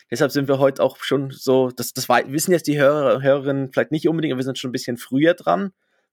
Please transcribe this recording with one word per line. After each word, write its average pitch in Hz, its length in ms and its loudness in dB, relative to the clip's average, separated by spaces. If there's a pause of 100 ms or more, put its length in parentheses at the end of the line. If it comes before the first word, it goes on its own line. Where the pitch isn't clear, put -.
(120)
deshalb 131 180 0
sind 139 160 -2
wir 139 140 2
heute 139 200 2
auch - 180 0
schon 135 320 -2
so, 131 420 0
das, - 200 -10
das - 160 -8
wei-, 120 200 2
wissen 156 240 -2
jetzt 160 160 0
die 147 100 0
Hörer, 139 420 4
Hörerinnen 139 520 0
vielleicht 117 180 -2
nicht 151 180 -2
unbedingt, 156 240 -2
aber 127 60 -2
wir 131 60 -4
sind 131 140 -6
schon 131 120 -8
ein - 20 -6
bisschen 127 240 -6
früher 147 380 2
dran, 185 380 -2 (400)